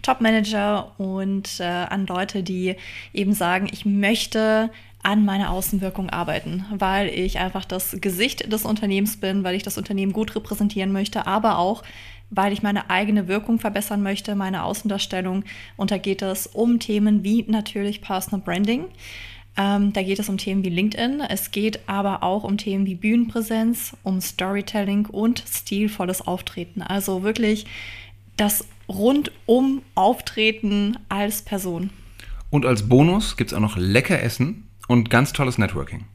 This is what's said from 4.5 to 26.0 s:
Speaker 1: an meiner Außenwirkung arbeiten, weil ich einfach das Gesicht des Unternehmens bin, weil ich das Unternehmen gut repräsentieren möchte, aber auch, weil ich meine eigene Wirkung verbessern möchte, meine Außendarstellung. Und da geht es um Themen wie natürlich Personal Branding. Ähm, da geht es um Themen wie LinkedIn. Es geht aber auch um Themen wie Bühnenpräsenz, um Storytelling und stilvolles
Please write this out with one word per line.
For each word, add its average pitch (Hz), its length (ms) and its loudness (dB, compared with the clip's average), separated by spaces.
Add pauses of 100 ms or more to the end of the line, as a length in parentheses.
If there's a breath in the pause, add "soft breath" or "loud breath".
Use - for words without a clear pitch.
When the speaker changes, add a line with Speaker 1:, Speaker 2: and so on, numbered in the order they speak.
Speaker 1:
an 208 220 4
meiner 196 260 2
Außenwirkung 190 580 -2
arbeiten, 175 640 -4
weil 196 380 0
ich 185 300 -2
einfach 185 260 -4
das 185 360 -6
Gesicht 208 500 -2
des 214 140 -2
Unternehmens 208 520 0
bin, 190 260 -2
weil 180 120 0
ich 196 80 -4
das 202 140 -8
Unternehmen 196 340 -2
gut 214 240 -4
repräsentieren 208 560 -2
möchte, 196 360 -2
aber 202 320 2
auch, 185 240 0 (460 loud breath)
weil 196 220 0
ich 202 100 -4
meine 208 280 0
eigene 202 400 2
Wirkung 214 300 0
verbessern 202 440 -2
möchte, 202 320 -2
meine 190 280 -2
Außendarstellung. 190 840 -2 (320 loud breath)
Und 196 140 0
da 196 60 0
geht 190 240 -2
es 190 260 -4
um 233 320 2
Themen 208 440 4
wie 214 240 2
natürlich 208 540 -2
Personal 190 420 -4
Branding. 208 420 0 (680 loud breath)
Ähm, 202 380 2
da 202 100 0
geht 196 160 0
es 208 80 -2
um 196 100 -2
Themen 196 280 0
wie 185 40 0
LinkedIn. 214 600 0
Es - 220 -4
geht 214 360 -2
aber 196 340 -2
auch 196 220 0
um 196 140 0
Themen 196 280 -2
wie 185 100 -2
Bühnenpräsenz, 226 1080 0
um 190 160 0
Storytelling 202 840 -2
und 220 440 0
stilvolles 196 800 -2